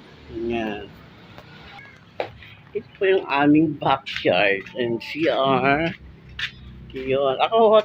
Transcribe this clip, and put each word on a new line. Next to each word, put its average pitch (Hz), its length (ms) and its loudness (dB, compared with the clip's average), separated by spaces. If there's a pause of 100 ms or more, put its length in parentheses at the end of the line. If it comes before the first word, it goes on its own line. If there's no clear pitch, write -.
(480)
Yan. 107 400 -6 (1800)
Ito - 240 -10
po - 80 -6
yung 190 240 0
aming 147 480 4
backyard 101 880 0 (160)
and 117 240 -2
C 156 240 -4
R. 135 640 0 (1000)
Yun. 131 480 -2
Ako 160 180 0 (140)
ho, 220 140 6